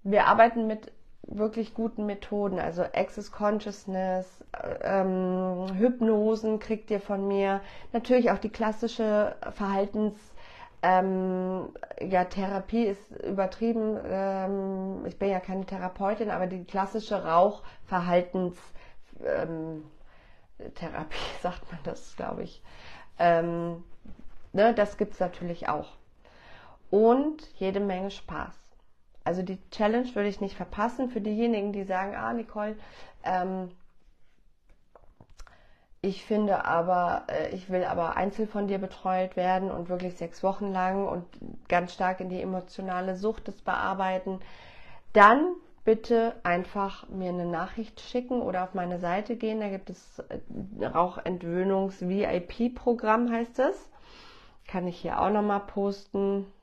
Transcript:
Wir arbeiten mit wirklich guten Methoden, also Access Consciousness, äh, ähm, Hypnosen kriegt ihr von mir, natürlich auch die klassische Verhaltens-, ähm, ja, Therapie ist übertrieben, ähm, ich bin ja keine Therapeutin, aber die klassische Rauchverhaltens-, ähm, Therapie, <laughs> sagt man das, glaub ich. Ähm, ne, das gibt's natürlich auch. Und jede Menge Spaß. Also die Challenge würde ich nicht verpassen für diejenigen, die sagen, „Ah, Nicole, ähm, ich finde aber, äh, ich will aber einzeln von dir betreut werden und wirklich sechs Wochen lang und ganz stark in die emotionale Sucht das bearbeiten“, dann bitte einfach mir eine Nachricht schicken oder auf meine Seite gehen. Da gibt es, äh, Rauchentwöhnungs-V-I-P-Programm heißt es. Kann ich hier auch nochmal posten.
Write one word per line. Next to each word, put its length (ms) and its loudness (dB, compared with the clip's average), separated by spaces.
Wir 240 6
arbeiten 400 8
mit 260 -4
wirklich 440 -2
guten 320 -2
Methoden, 520 -2
also 220 -2
Access 500 -2
Consciousness, 1200 -2
äh, 300 -6
ähm, 960 0
Hypnosen 800 4
kriegt 320 -6
ihr 100 0
von 280 -2
mir, 340 2
natürlich 380 6
auch 80 2
die 100 -4
klassische 880 0
Verhaltens-, 840 0
ähm, 880 2
ja, 240 2
Therapie 600 0
ist 260 -4
übertrieben, 920 0
ähm, 1000 -2
ich 140 -8
bin 100 2
ja 100 2
keine 260 -4
Therapeutin, 680 -2
aber 160 0
die 160 -6
klassische 600 -2
Rauchverhaltens-, 1300 2
ähm, 600 -2
Therapie, 420 -8
<laughs> 160 -8
sagt 280 -4
man 120 -10
das, 320 -8
glaub 240 -6
ich. 240 -10
Ähm, 640 2
ne, 200 6
das 240 2
gibt's 220 -2
natürlich 500 -4
auch. 200 -4
Und 580 6
jede 220 0
Menge 280 -2
Spaß. 460 -8
Also 180 0
die 160 -6
Challenge 460 2
würde 140 2
ich 120 -6
nicht 140 -4
verpassen 540 -2
für 120 -4
diejenigen, 520 0
die 100 -4
sagen, 320 -2
„Ah, 180 -4
Nicole, 420 -4
ähm, 460 -2
ich 240 -2
finde 400 2
aber, 600 2
äh, 220 -2
ich 200 -8
will 140 2
aber 320 0
einzeln 320 0
von 200 -2
dir 120 0
betreut 560 -2
werden 340 2
und 200 -6
wirklich 260 -4
sechs 260 -8
Wochen 300 0
lang 360 0
und 200 -4
ganz 260 2
stark 280 0
in 80 -6
die 120 -4
emotionale 760 -4
Sucht 320 -4
das 120 -14
bearbeiten“, 800 0
dann 400 10
bitte 580 4
einfach 680 -2
mir 200 -4
eine 160 -2
Nachricht 560 -6
schicken 400 -2
oder 220 0
auf 100 -8
meine 260 -2
Seite 360 -2
gehen. 240 -2
Da 100 -4
gibt 220 -8
es, 260 -16
äh, 100 -8
Rauchentwöhnungs-V-I-P-Programm 2500 0
heißt 280 -2
es. 320 0
Kann 200 -2
ich 100 -6
hier 240 -2
auch 80 4
nochmal 300 2
posten. 920 -2